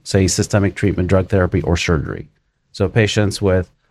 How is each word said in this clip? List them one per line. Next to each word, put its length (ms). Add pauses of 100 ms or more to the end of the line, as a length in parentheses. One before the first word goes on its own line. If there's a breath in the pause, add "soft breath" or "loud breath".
say, 240
systemic 480
treatment, 320
drug 200
therapy, 340
or 140
surgery. 520 (420)
So 180
patients 540
with 260 (220)